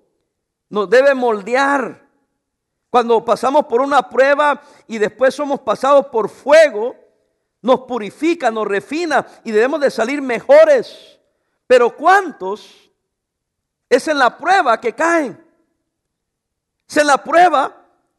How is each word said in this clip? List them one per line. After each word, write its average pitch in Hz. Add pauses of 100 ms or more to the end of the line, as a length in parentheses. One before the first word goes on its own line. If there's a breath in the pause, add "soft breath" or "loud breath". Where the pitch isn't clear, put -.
(680)
Nos 196
debe 269
moldear. 240 (880)
Cuando 233
pasamos 254
por 240
una 277
prueba 277 (260 soft breath)
y 220
después 240
somos 277
pasados 269
por 214
fuego, 262 (680)
nos 247
purifica, 254
nos 220
refina 254 (200 loud breath)
y 226
debemos 254
de 269
salir 254
mejores. 269 (480)
Pero 240
¿cuántos 277 (960)
es 262
en 302
la 254
prueba 330
que 226
caen? 302 (1400)
Es -
en 294
la 262
prueba 311 (320)